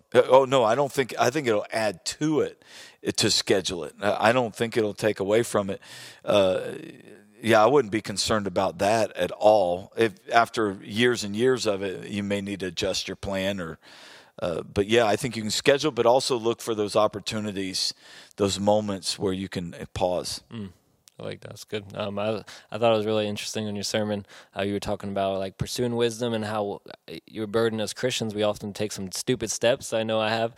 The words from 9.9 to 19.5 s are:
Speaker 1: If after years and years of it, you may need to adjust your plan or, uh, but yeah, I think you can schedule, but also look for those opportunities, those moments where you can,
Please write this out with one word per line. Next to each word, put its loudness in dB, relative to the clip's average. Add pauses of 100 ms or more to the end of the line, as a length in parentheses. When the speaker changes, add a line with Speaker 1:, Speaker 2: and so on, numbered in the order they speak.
Speaker 1:
If 2 (180)
after 2
years 0
and -8
years 2
of 0
it, -6
you -6
may -2
need -8
to -4
adjust -4
your -10
plan -4
or, -10 (600)
uh, -4
but -2
yeah, 6
I 4
think -6
you -6
can -6
schedule, 2
but 2
also 4
look -2
for -4
those -2
opportunities, -2 (440)
those 2
moments 0
where 0
you -6
can, -8